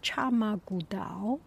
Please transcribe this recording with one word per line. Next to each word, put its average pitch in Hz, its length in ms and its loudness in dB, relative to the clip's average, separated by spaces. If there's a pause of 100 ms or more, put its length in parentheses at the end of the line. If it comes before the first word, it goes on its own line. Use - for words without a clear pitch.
Chamagudao. 208 1500 0